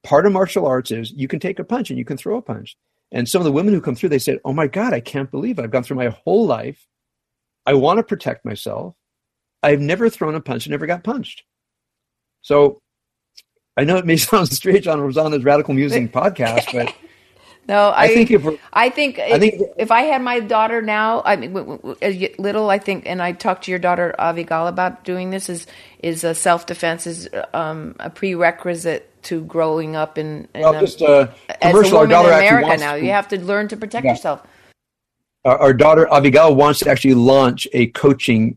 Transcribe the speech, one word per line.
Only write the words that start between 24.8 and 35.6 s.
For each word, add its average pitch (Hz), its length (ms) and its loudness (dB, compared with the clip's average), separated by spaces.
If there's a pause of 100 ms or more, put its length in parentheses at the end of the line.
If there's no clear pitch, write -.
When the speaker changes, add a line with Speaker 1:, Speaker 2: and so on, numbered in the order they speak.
Speaker 2:
doing 185 260 -8
this, 190 180 -10
is, 175 180 -12 (320)
is 165 240 -8
a 165 120 -2
self-defense 170 760 -4
is, 170 200 -14 (260)
um, 156 440 -8
a - 120 -12
prerequisite 170 1000 -4 (140)
to 165 220 -8
growing 160 500 -4
up 156 200 -6
in, 151 380 -10
in - 60 -10
Speaker 1:
Well, 156 160 4
Speaker 2:
a, 156 40 -6
Speaker 1:
just, - 220 -2
uh, 143 240 6 (220)
Speaker 2:
as - 120 -12
a 175 120 4
Speaker 1:
commercial, 196 260 6
our 156 60 8
Speaker 2:
woman - 0 -
in 175 180 6
Speaker 1:
daughter 175 100 6
actually 156 160 6
Speaker 2:
America 220 200 4
Speaker 1:
wants 156 140 0
Speaker 2:
now. 147 120 -4
Speaker 1:
to 156 100 -4
Speaker 2:
You 185 60 -2
have 202 180 0
to 196 160 -6
learn 202 240 -2
to 214 80 -12
protect 214 280 -8
Speaker 1:
Yeah. - 80 2
Speaker 2:
yourself. - 340 -6 (960)
Speaker 1:
Our, 131 140 4
our 139 160 6